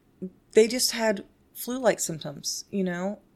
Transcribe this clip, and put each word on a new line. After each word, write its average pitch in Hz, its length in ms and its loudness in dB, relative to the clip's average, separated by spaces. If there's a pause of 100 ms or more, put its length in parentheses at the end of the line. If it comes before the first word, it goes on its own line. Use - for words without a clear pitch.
(520)
they 220 160 8
just 247 240 0
had 220 320 0 (280)
flu-like 247 480 0
symptoms, 151 680 -6
you 196 140 -2
know, 185 340 -4 (180)